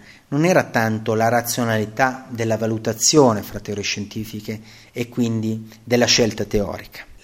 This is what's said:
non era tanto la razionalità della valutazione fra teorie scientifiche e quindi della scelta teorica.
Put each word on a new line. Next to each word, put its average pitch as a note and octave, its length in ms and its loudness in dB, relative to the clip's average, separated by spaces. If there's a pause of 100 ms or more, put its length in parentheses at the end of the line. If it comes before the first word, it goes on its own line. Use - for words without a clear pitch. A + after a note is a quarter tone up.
(300)
non D3 140 0
era E3+ 200 4
tanto A2+ 500 0
la A2 160 2
razionalità A#2 1000 0
della A2+ 280 -2
valutazione A2+ 840 4
fra - 200 -10
teorie G2+ 220 -6
scientifiche G#2+ 760 -8 (320)
e A#2+ 160 -6
quindi A2+ 640 -2 (120)
della A#2+ 240 4
scelta A2 380 2
teorica. F#2+ 640 -4 (180)